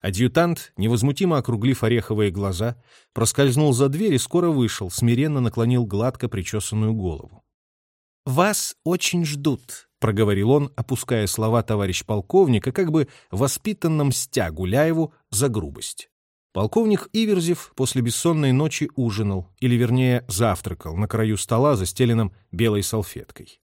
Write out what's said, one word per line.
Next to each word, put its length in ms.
Адъютант, 720
невозмутимо 600
округлив 440
ореховые 480
глаза, 460
проскользнул 580
за 160
дверь 280
и 20
скоро 320
вышел, 400
смиренно 500
наклонил 460
гладко 420
причесанную 680
голову. 480
«Вас 580
очень 400
ждут», 640
проговорил 520
он, 240
опуская 500
слова 380
«товарищ 400
полковника», 720
как 180
бы 160
воспитанно 720
мстя 480
Гуляеву 640
за 180
грубость. 640
Полковник 640
Иверзев 600
после 280
бессонной 500
ночи 460
ужинал, 540
или, 140
вернее, 520
завтракал 680
на 100
краю 300
стола, 400
застеленном 560
белой 320
салфеткой. 840